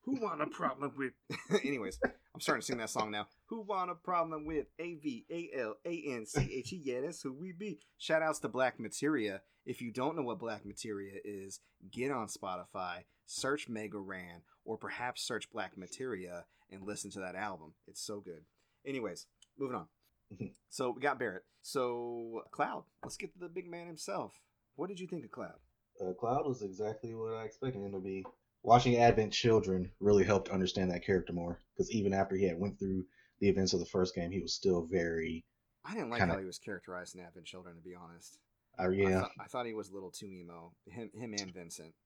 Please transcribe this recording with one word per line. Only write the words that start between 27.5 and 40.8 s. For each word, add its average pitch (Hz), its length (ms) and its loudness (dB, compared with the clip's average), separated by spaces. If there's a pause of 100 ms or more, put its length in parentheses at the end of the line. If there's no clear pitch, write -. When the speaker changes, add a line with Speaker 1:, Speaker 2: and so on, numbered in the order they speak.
Speaker 2:
him 98 100 -6
to 98 60 -4
be. 95 260 -4 (380)
Watching 120 360 10
Advent 110 340 10
Children 95 580 6 (100)
really 101 240 10
helped 98 260 6
understand 92 420 4
that 87 120 -2
character 92 280 4
more, 87 260 -2 (180)
'cause - 140 0
even 101 220 4
after 95 240 4
he 95 100 4
had 85 120 2
went 98 200 -2
through 95 260 0 (360)
the 101 80 6
events 92 240 4
of 92 80 4
the 87 60 -2
first 90 280 2
game, 87 160 -2
he 95 100 0
was 85 140 -4
still 87 320 2
very 82 580 0 (400)
Speaker 1:
I 202 100 -8
didn't 156 160 -4
like 117 100 -2
Speaker 2:
kinda 87 140 4
Speaker 1:
how 98 60 -2
he 95 60 -6
was 87 120 -10
characterized 90 580 -10
in 92 60 -14
Advent 85 240 -18
Children, 87 300 -16
to 82 60 -20
be 90 120 -14
honest. 85 440 -20 (400)
Speaker 2:
Uh, 92 120 2
yeah. 98 180 4
Speaker 1:
I 92 140 6
thought, - 80 -4 (100)
I 98 60 -12
thought 123 200 -4
he 113 80 -6
was 104 160 -6
a 95 40 -16
little 95 180 -12
too - 200 -12
emo. 85 400 -16 (140)